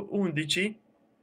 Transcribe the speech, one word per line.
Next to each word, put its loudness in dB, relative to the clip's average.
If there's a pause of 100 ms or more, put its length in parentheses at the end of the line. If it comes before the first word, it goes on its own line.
undici, 0 (460)